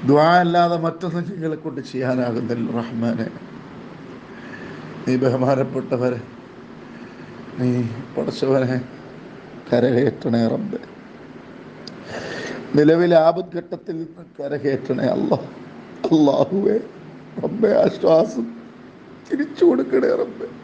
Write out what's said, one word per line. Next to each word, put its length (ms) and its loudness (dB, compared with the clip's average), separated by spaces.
ദുആ 180 8
അല്ലാതെ 320 4
മറ്റൊന്നും 420 -4
ഞങ്ങളെ 340 -6
കൊണ്ട് 180 -8
ചെയ്യാനാകുന്നില്ല 760 -2
റഹ്മാനെ. 480 -2
നീ 160 2
ബഹുമാനപ്പെട്ടവരെ, 960 0
നീ 100 2
പടച്ചവനെ 640 0
കരകയറ്റണേ 720 2
റബ്ബേ. 260 -4
നിലവിലെ 400 6
ആപത്ഘട്ടത്തിൽ 720 -4
നിന്ന് 220 -14
കരകയറ്റണേ 680 -2
അല്ലാ. 220 2
അല്ലാഹുവേ, 640 4
റബ്ബേ, 260 2
ആശ്വാസം 600 4
തിരിച്ചു 400 -2
കൊടുക്കണേ 420 2
റബ്ബേ. 260 -6